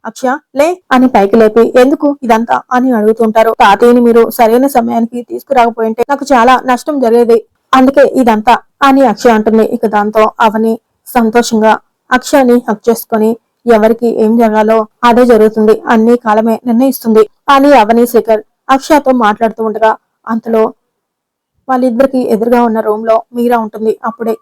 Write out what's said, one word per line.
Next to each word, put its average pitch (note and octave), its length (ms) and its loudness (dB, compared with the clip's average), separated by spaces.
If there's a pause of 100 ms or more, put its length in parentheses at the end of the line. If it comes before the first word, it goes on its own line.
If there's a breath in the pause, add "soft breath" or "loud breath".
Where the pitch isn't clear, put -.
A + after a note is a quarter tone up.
"అక్షయ B3 300 -6 (200)
లే" E4 260 -2 (100)
అని B3+ 160 2
పైకి G3+ 280 0
లేపి, A3+ 400 2
"ఎందుకు C#4+ 460 0
ఇదంతా?" A#3 400 -2 (100)
అని B3+ 200 0
అడుగుతుంటారు. A3 580 0
"తాతయ్యని A#3+ 500 2
మీరు A#3 300 2
సరైన A#3+ 360 0
సమయానికి A#3 560 -4
తీసుకురాకపోయింటే A#3 840 -2
నాకు C#4 240 -6
చాలా B3+ 340 2
నష్టం C4 340 -4
జరిగేది, A#3 440 2 (300)
అందుకే C4+ 300 2 (100)
ఇదంతా" A3+ 440 0 (240)
అని C4+ 200 2
అక్షయ A#3+ 280 0
అంటుంది. A3 340 2
ఇక A#3 220 -4
దాంతో G#3+ 540 -2
అవని A3 380 -2 (280)
సంతోషంగా A3+ 720 0 (320)
అక్షయని B3+ 440 0
హగ్ A#3 360 -2
చేసుకొని, A3+ 460 -4 (300)
"ఎవరికి A3+ 400 2
ఏం A3+ 320 0
జరగాలో A3 480 0 (180)
అదే A#3+ 220 2
జరుగుతుంది, A3 600 2
అన్ని A#3 300 2
కాలమే A3 500 -2
నిర్ణయిస్తుంది" A#3 600 0 (200)
అని C#4+ 260 4
అవని A#3 320 2
శేఖర్ A3 360 0 (260)
అక్షయతో C#4 440 0
మాట్లాడుతూ A3 520 -2
ఉండగా, A3 320 -2 (320)
అంతలో A3+ 440 -2 (960)
వాళ్ళిద్దరికి B3+ 600 -2
ఎదురుగా A#3 320 0
ఉన్న A3+ 180 -2
రూమ్ G#3+ 260 -4
లో A3+ 160 0 (120)
మీరా A#3+ 240 -2
ఉంటుంది. A3 460 -6
అప్పుడే A3 380 -6